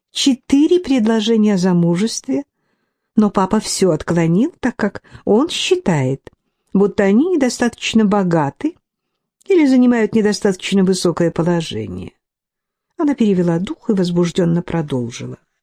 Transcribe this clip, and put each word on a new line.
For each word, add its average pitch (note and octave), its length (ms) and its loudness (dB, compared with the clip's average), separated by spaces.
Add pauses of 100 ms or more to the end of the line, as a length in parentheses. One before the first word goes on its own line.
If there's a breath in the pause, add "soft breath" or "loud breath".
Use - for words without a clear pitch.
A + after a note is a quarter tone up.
(100)
четыре C#4+ 680 2
предложения A3 760 2
о F#3+ 40 2
замужестве, F3+ 840 0 (720)
но G#3 140 2
папа G3 300 0
все - 300 0
отклонил, E3+ 720 0
так B3 160 -4
как - 260 -6 (220 loud breath)
он A#3+ 240 2
считает, D#3 800 -2 (420)
будто G3 320 2
они B3 300 2
недостаточно A#3+ 720 -2
богаты F#3 720 -2 (720)
или E4+ 200 4
занимают B3 480 2
недостаточно G3+ 720 0
высокое F3+ 460 0
положение. F3+ 840 -4 (840)
Она D4 180 0
перевела F3+ 440 0
дух G#3 320 -8
и - 20 0
возбужденно F3 720 0
продолжила. B2+ 760 -8 (240)